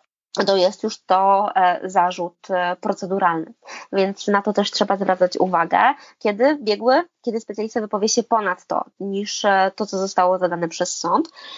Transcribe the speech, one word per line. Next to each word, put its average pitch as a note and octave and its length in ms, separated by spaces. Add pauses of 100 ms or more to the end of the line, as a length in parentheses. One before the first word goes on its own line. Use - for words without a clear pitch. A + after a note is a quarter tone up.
(480)
to G3 100
jest F#3 260
już A3 140
to, G3 580
e, F3+ 340
zarzut, F3+ 480 (120)
e, F3+ 260
proceduralny. F#3+ 800 (400)
Więc G3 340
na G3+ 140
to G#3 120
też G3+ 180
trzeba G3+ 260
zwracać F#3 400
uwagę, F3 420 (400)
kiedy A#3 420
biegły, A3+ 420 (180)
kiedy A3+ 180
specjalista A3 420
wypowie G#3+ 280
się A3+ 140
ponad G#3 420
to, - 200 (140)
niż, G3+ 460
e, F#3+ 300
to, G#3+ 100
co G3 120
zostało F#3 400
zadane E3+ 300
przez - 300
sąd. G3+ 320 (280)